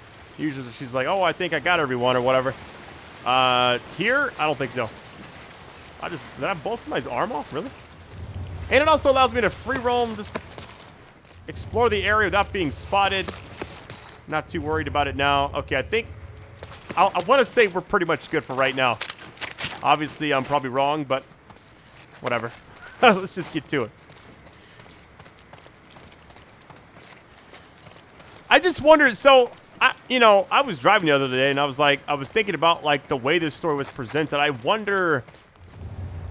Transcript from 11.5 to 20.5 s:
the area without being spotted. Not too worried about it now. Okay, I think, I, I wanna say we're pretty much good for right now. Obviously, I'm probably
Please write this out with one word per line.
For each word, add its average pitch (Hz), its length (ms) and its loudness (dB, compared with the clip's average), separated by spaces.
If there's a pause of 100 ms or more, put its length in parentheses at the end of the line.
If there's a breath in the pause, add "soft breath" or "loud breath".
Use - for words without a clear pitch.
the 202 140 0
area 208 240 2
without 196 260 0
being 165 200 -2
spotted. 190 520 0 (1000)
Not 156 220 -4
too 170 120 -6
worried 151 280 -4
about 143 180 0
it 135 80 -6
now. 139 400 2
Okay, 143 220 -4
I 131 60 0
think, 220 260 -4 (880)
I, 180 100 6
I 185 180 -2
wanna 247 200 4
say 220 220 4
we're 180 140 -4
pretty 175 260 -2
much 160 240 -2
good 151 120 0
for 135 120 -10
right 135 200 2
now. 127 240 2 (840)
Obviously, 147 500 0
I'm 135 120 2
probably 135 260 -2